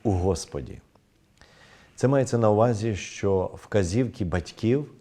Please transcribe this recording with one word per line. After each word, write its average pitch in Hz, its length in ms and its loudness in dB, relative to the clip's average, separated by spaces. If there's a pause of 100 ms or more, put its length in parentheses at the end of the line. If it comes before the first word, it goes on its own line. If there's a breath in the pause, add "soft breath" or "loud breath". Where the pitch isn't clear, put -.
«у 110 80 2
Господі»? 87 680 -2 (1120 soft breath)
Це - 120 0
мається 131 300 2
на 113 120 4
увазі, 110 460 2
що 95 580 -2
вказівки 104 720 -2
батьків 110 760 -2